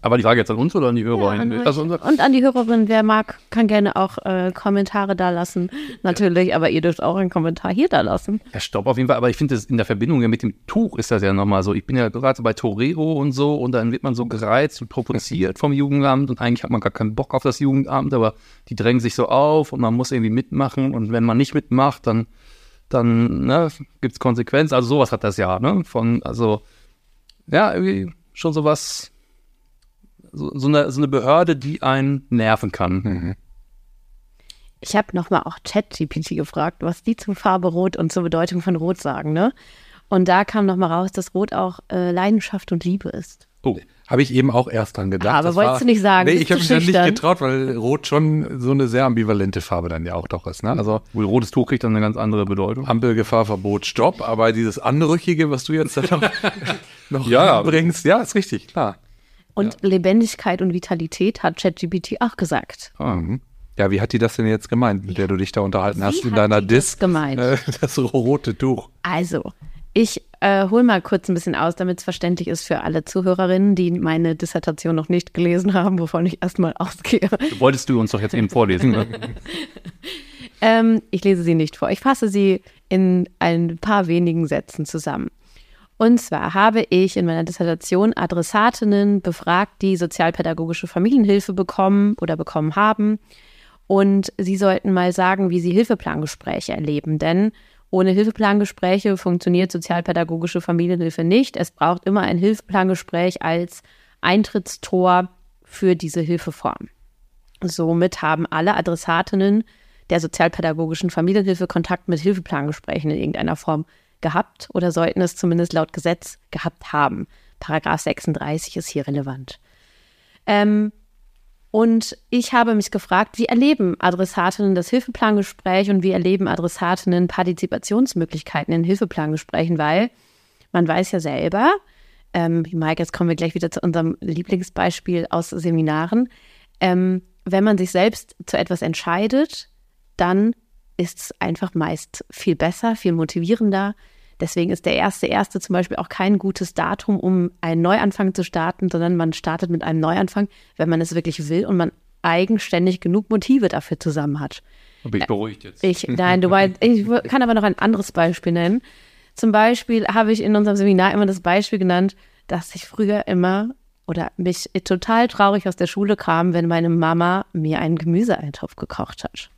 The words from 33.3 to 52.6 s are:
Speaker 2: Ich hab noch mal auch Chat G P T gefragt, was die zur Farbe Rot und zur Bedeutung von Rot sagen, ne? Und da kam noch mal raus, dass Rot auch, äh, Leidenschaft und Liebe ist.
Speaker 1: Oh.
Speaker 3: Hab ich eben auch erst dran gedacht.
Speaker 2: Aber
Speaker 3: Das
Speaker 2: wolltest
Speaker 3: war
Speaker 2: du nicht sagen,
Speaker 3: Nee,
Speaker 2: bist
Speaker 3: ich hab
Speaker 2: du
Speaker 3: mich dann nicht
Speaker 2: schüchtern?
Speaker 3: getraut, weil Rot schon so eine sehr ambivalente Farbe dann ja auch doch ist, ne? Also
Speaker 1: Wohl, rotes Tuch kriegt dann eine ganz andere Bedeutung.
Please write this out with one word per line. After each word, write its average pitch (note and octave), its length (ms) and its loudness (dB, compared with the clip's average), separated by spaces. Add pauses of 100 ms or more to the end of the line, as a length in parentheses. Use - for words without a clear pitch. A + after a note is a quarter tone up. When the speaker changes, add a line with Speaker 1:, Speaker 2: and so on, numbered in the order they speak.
Speaker 2:
Ich - 160 -8
hab G#3 200 -2
noch F3 160 -2
mal F3+ 100 2
auch - 220 -12
Chat - 260 -4
G - 160 -6
P - 160 -8
T D#3 140 -8
gefragt, D3+ 480 -4
was E3+ 180 -4
die A3+ 140 -2
zur - 180 -8
Farbe F#3 360 0
Rot F3+ 280 0
und E3 140 -2
zur F#3 100 -2
Bedeutung E3+ 400 -2
von F#3 140 0
Rot E3+ 260 -2
sagen, D3 320 -4
ne? G3+ 200 2 (540)
Und F#3 200 4
da F#3+ 180 4
kam G#3 220 0
noch F#3 80 2
mal F#3 180 2
raus, F#3 180 -2
dass - 220 -8
Rot G3 200 -2
auch, F#3 260 -4 (120)
äh, F3+ 200 -2
Leidenschaft G3 600 0
und E3+ 140 -2
Liebe F#3+ 240 -2
ist. - 380 -14 (160)
Speaker 1:
Oh. A#2+ 140 0 (300)
Speaker 3:
Hab B2+ 120 2
ich C3 140 2
eben B2+ 180 4
auch A#2+ 180 2
erst A2 280 -4
dran F#2+ 140 -4
gedacht. G2 240 0
Speaker 2:
Aber D3+ 140 2
Speaker 3:
Das E3+ 60 -2
Speaker 2:
wolltest F3 180 4
Speaker 3:
war B2+ 60 -2
Speaker 2:
du B3 60 -2
nicht A3+ 160 4
sagen, F#3 280 4
Speaker 3:
Nee, F3 80 4
Speaker 2:
bist - 60 2
Speaker 3:
ich - 80 0
hab - 60 4
Speaker 2:
du F3+ 40 0
Speaker 3:
mich E3 80 -2
dann - 80 6
nicht E3+ 80 2
Speaker 2:
schüchtern? F3+ 220 6
Speaker 3:
getraut, F3+ 340 0
weil C3 360 -2
Rot B2+ 300 -2
schon D#3 520 0
so B2 120 0
eine C#3 160 2
sehr B2 180 2
ambivalente G#2 560 0
Farbe F2 280 -4
dann E2 160 -6
ja F2 100 -8
auch F2 120 -6
doch - 200 -8
ist, - 160 -12
ne? A2 80 -2
Also G#2+ 300 -2 (120)
Speaker 1:
Wohl, G#2+ 120 -2
rotes A2 240 2
Tuch B2+ 180 2
kriegt B2+ 160 -2
dann A2+ 120 0
eine G#2+ 60 2
ganz G#2+ 160 -2
andere G#2 280 0
Bedeutung. G2+ 420 -2